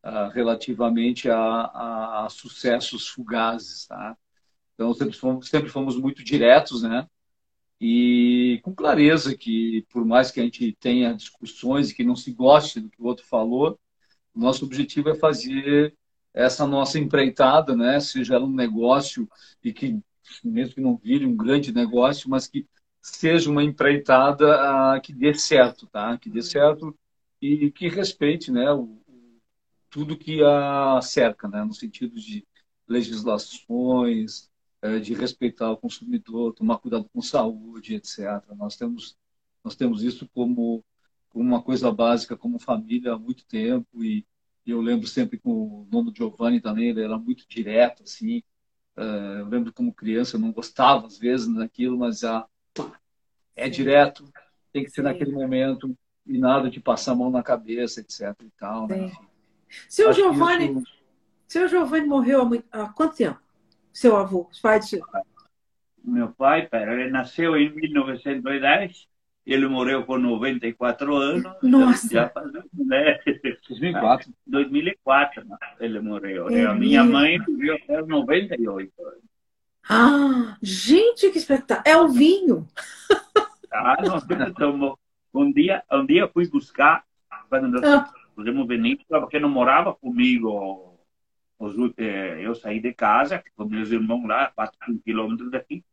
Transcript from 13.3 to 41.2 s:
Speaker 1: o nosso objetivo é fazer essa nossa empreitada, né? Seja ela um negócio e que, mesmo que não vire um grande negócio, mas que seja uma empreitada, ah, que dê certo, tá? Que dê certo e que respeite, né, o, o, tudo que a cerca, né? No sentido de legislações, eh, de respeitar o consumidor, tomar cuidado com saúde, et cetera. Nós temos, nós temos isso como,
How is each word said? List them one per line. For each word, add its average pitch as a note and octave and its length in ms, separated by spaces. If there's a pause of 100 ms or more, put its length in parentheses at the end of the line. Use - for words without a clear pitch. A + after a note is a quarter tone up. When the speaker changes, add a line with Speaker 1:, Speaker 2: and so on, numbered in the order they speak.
Speaker 1:
o A2+ 60
nosso C3 260
objetivo C#3+ 440
é - 60
fazer D3 760 (400)
essa B2+ 320
nossa C#3 320
empreitada, C#3 800
né? B2+ 240
Seja B2+ 360
ela B2+ 100
um C3+ 80
negócio A#2+ 760 (340)
e G#3+ 100
que, A3+ 260 (440)
mesmo - 320
que C4+ 60
não B2 160
vire C3+ 280
um B2 100
grande C3 380
negócio, B2 560
mas C3 180
que C#3+ 180 (360)
seja E3 500
uma D3 120
empreitada, C#3 1300
ah, C3 40
que - 140
dê C#3 200
certo, C3 540
tá? A2 300
Que - 120
dê A2+ 120
certo D3+ 560 (440)
e D3 300
que F3 180
respeite, E3 640
né, B2+ 200
o, C3+ 120 (220)
o, - 340 (500)
tudo D3+ 280
que D#3 240
a C#3 600
cerca, A#2 480
né? G#2 160
No G#2+ 80
sentido B2 420
de - 320 (400)
legislações, A#2 1600 (320)
eh, A2 180
de G#2+ 140
respeitar A#2 580
o A2 60
consumidor, A3+ 760
tomar A2+ 240
cuidado A2+ 360
com A#2+ 80
saúde, A2+ 760
et G#2 100
cetera. G#2 500
Nós G#2 200
temos, A#2+ 420 (460)
nós A2+ 120
temos A#2 280
isso B2 300
como, A#2+ 500 (460)